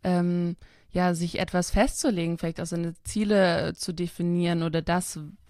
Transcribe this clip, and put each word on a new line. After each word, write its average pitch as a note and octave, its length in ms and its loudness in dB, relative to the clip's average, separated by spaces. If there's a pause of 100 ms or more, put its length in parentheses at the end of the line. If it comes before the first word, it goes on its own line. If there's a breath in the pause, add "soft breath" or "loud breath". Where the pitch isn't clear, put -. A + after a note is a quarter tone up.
ähm, F3 520 2 (360 soft breath)
ja, F3+ 240 2
sich E3+ 240 -4
etwas F3+ 320 0
festzulegen, F#3+ 640 2
vielleicht E3 240 -6
auch E3 60 -4
seine E3+ 260 -4 (100)
Ziele, F#3+ 680 2
äh, E3+ 40 -6
zu - 200 -8
definieren F3 680 0
oder E3 200 0
das F3 360 -2 (300)